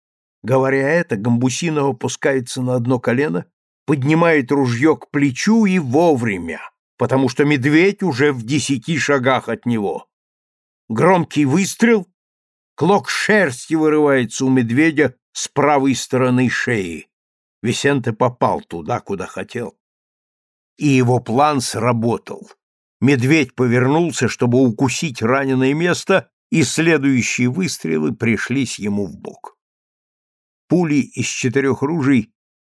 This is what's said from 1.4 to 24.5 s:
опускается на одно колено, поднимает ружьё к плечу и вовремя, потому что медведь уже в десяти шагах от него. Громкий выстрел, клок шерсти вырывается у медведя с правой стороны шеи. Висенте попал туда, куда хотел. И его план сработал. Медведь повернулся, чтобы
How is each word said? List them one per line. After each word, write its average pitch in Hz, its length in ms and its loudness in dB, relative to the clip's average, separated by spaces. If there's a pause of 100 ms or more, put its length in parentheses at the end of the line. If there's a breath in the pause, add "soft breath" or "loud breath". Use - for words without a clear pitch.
опускается 131 760 -4
на 127 140 -2
одно 123 240 0
колено, 151 460 -2 (400)
поднимает 151 680 2
ружьё 139 440 2
к - 140 -14
плечу 147 560 2
и 185 140 2
вовремя, 117 840 0 (360)
потому 127 320 0
что 147 160 0
медведь 151 580 2
уже 147 280 2
в 123 120 -8
десяти 139 540 -4
шагах 127 520 0
от 113 160 -8
него. 107 420 -2 (800)
Громкий 151 580 2
выстрел, 190 640 2 (680)
клок 185 340 0
шерсти 180 640 0
вырывается 147 720 2
у 131 40 2
медведя 135 680 2 (160)
с - 160 -8
правой 139 480 2
стороны 127 540 0
шеи. 92 600 -6 (560)
Висенте 127 480 -2
попал 120 480 -2
туда, 85 380 -8
куда 95 260 -8
хотел. - 500 -12 (1000)
И 147 100 -2
его 127 320 2
план 135 420 0
сработал. 117 880 -4 (540)
Медведь 135 540 2
повернулся, 127 720 0
чтобы 120 320 0